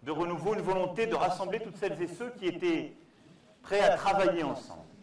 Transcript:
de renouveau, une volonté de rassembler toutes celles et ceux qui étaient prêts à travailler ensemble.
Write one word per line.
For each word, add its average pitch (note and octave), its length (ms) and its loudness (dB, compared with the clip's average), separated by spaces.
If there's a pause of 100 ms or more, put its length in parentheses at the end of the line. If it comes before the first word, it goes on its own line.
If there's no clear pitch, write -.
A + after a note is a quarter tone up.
de C#3 80 -6
renouveau, E3+ 420 0
une G3+ 80 -2
volonté F#3 440 0
de E3+ 100 0
rassembler F3+ 440 0
toutes G#3+ 160 -10
celles E3+ 260 -2
et E3+ 60 -2
ceux A#3+ 240 -8
qui G3+ 160 -4
étaient E3+ 460 0 (680)
prêts G3+ 200 2
à F#3+ 160 6
travailler F#3+ 460 4
ensemble. A#2+ 420 -8 (180)